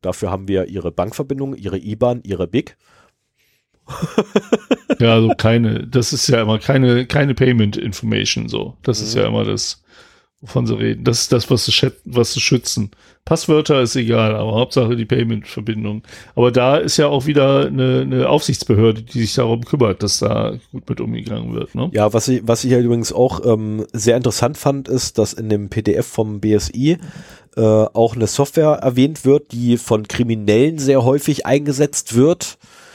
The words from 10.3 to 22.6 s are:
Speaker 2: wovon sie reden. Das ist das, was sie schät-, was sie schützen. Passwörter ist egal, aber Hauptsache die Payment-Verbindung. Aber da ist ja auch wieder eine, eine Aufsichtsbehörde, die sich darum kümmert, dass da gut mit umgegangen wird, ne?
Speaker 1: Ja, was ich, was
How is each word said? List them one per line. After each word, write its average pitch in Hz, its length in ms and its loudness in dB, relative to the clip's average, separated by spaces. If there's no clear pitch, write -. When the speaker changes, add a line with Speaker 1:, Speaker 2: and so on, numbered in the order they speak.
Speaker 2:
wovon 123 260 -4
sie 110 100 0
reden. 110 280 -4
Das 117 160 0
ist - 120 0
das, 123 180 0
was 123 140 2
sie - 80 -2
schät-, - 320 0
was 120 280 0
sie - 80 -4
schützen. - 500 -2
Passwörter 156 560 2
ist 120 160 0
egal, 113 380 2
aber 107 200 -4
Hauptsache 120 420 0
die 113 80 -4
Payment-Verbindung. 110 960 -4
Aber 123 160 4
da 127 280 2
ist 165 180 -2
ja 151 100 4
auch 143 200 0
wieder 139 400 4
eine, 131 340 0
eine 131 280 0
Aufsichtsbehörde, 113 720 2
die 117 180 -6
sich 110 140 -2
darum 117 300 0
kümmert, 117 380 0
dass 101 160 -2
da 110 400 -2
gut 131 160 -14
mit 120 120 -6
umgegangen 113 540 -8
wird, - 200 -8
ne? 127 200 -4
Speaker 1:
Ja, 107 180 2
was 113 160 0
ich, 127 160 0
was 113 200 0